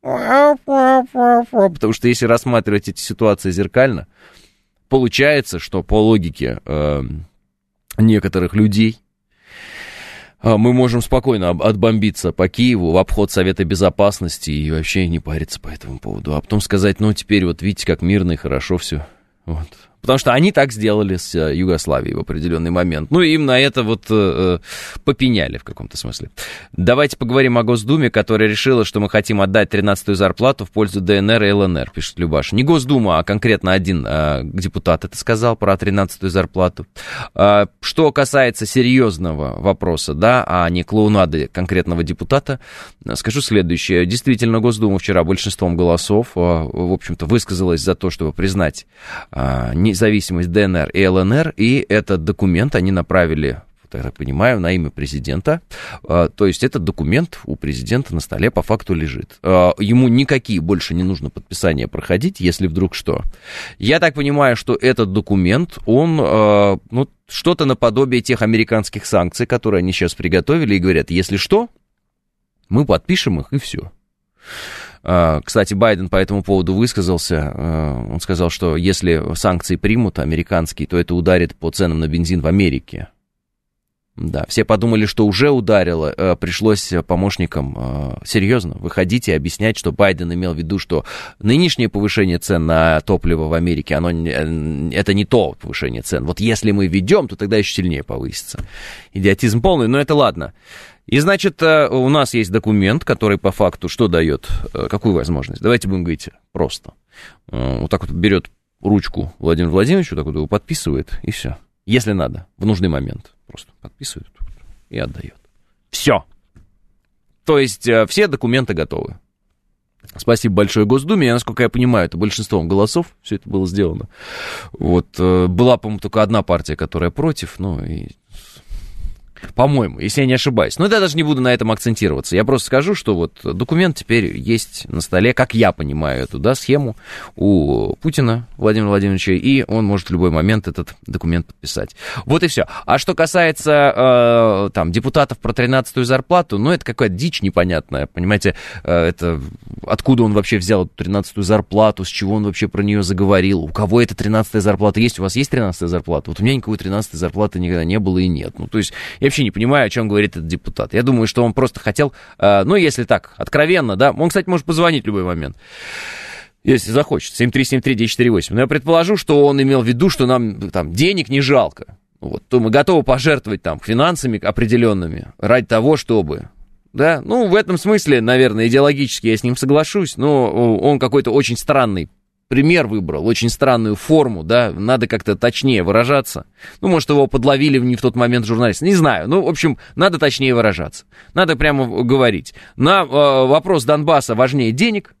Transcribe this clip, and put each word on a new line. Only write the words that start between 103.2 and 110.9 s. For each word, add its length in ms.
по 140
факту 360
что 200
даёт, 400
э, 160
какую 240
возможность? 480
Давайте 240
будем 160
говорить 280
просто. 440
Э, 300
вот 140
так 80
вот 100
берёт 400
ручку 560
Владимир 300
Владимирович, 420
вот 60
так 100
вот 80
его 140
подписывает, 720